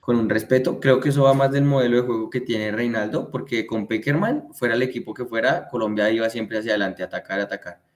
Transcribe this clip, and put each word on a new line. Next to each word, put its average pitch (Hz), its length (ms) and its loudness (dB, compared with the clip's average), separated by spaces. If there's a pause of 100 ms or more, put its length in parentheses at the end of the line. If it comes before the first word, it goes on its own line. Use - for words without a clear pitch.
con 120 160 0
un 113 140 2
respeto. 127 480 2
Creo 135 220 4
que 143 80 0
eso 139 160 4
va 135 100 8
más 135 160 4
del 143 140 2
modelo 131 320 4
de 123 100 2
juego 113 240 -2
que 127 100 -4
tiene 107 300 -2
Reinaldo, 117 600 -2
porque 117 360 -4
con 107 220 -4
Pekerman, 170 680 -2
fuera 120 200 0
el 120 80 2
equipo 123 300 -6
que 123 120 -8
fuera, 120 440 0
Colombia 107 420 0
iba 113 200 0
siempre 110 280 -6
hacia 110 140 -2
adelante, 95 300 -2
a 90 40 -4
atacar, 95 340 -6
a 101 40 -2
atacar. 101 380 -12 (140)